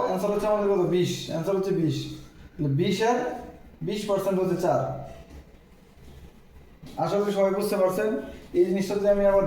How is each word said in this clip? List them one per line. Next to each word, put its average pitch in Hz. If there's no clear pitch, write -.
অ্যান্সার 185
হচ্ছে 202
আমাদের 202
কত? 180
বিশ। 180
অ্যান্সার 170
হচ্ছে 190
বিশ। 139
তাহলে 143
বিশের 214
বিশ 208
পার্সেন্ট 190
হচ্ছে 175
চার। 139
আশা 185
করি 202
সবাই 196
বুঝতে 202
পারছেন। 214
এই 180
জিনিসটা 196
যদি 202
আমি 202
আবার 196